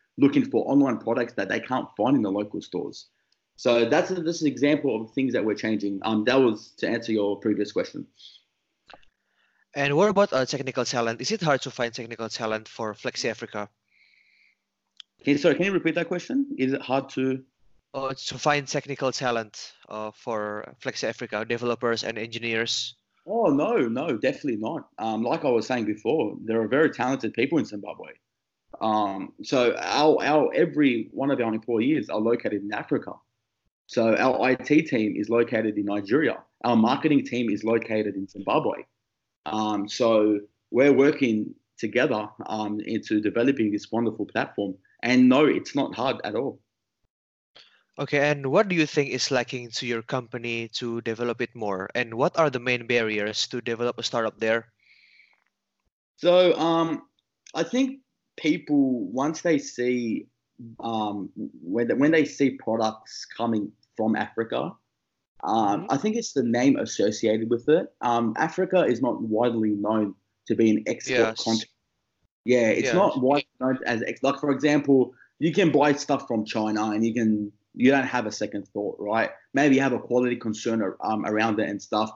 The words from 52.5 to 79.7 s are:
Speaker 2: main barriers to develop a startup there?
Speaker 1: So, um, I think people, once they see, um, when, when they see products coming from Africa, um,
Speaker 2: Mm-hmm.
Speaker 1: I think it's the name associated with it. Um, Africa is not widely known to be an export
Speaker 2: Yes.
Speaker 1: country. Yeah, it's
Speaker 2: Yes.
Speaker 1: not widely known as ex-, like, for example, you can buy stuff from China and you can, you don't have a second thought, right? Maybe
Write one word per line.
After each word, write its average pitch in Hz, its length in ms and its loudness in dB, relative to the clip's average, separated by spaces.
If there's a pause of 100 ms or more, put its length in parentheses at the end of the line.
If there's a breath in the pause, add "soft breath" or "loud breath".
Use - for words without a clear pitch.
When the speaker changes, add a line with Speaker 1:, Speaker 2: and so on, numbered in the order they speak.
Speaker 2:
main 120 280 -2
barriers 107 600 0
to 123 140 -8
develop 117 380 -4
a 117 40 -8
startup 113 360 -4
there? 113 280 0 (1500 soft breath)
Speaker 1:
So, 175 400 6
um, 165 460 0 (520)
I 165 80 -2
think 262 360 -2 (380)
people, 143 720 0
once 139 300 -4
they 165 160 2
see, 123 680 -2 (520)
um, 107 500 -4 (320)
when, 113 380 0
when 147 120 4
they 156 140 4
see 139 260 0
products - 760 -4
coming 110 460 -4 (260)
from 110 180 2
Africa, 120 560 -4 (720)
um, 101 380 2
Speaker 2:
Mm-hmm. - 100 -6
Speaker 1:
I 139 60 2
think 214 200 -2
it's 226 160 -6
the 131 100 2
name 120 340 2
associated 110 720 0
with 117 200 0
it. 175 180 4 (140)
Um, 117 360 2
Africa 180 460 0
is 117 180 2
not - 200 -2
widely 113 500 0
known 104 440 0 (320)
to 113 80 0
be 113 140 6
an 107 180 2
export 123 320 -2
Speaker 2:
Yes. 113 240 0
Speaker 1:
country. 113 260 0 (760)
Yeah, 120 240 4
it's 107 160 2
Speaker 2:
Yes. 127 100 2
Speaker 1:
not 180 260 4
widely 139 260 2 (120)
known 131 260 0
as 117 180 -2
ex-, - 200 -6
like, 135 160 0
for 147 120 0
example, 139 640 4 (260 soft breath)
you 156 140 0
can 170 180 4
buy 147 220 4
stuff 139 340 -2
from 110 180 -2
China 107 460 -2
and 110 140 0
you 113 80 0
can, 107 380 0 (240)
you 127 160 6
don't 135 160 2
have 123 180 -2
a 107 60 -4
second 101 360 -6
thought, 104 320 -6
right? 104 300 0 (240 soft breath)
Maybe 139 220 6